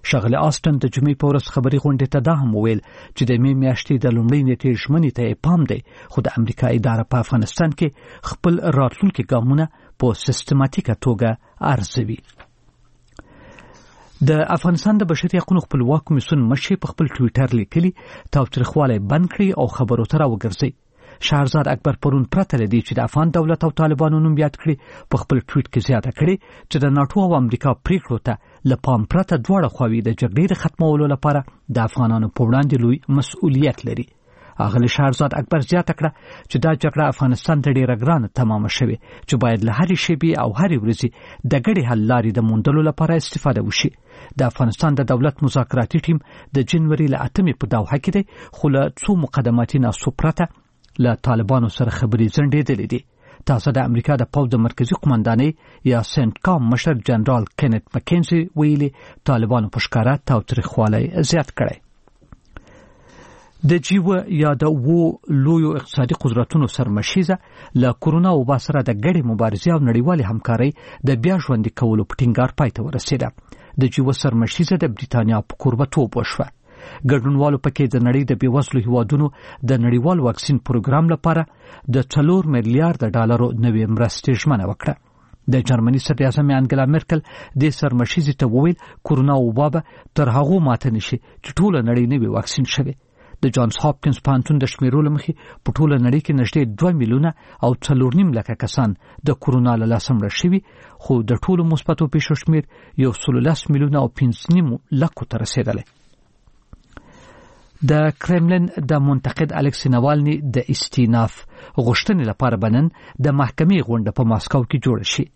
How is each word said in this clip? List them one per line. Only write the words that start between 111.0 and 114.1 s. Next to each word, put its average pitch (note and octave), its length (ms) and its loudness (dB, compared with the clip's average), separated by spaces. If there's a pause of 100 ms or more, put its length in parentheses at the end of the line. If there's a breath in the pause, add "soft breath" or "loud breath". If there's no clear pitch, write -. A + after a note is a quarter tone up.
غوښتنې C3 500 0
لپاره A#2 280 -2
به G#2 120 0
نن C3 200 2 (360 loud breath)
د C#3+ 160 2
محکمې D#3+ 480 2
غونډه A2+ 300 -2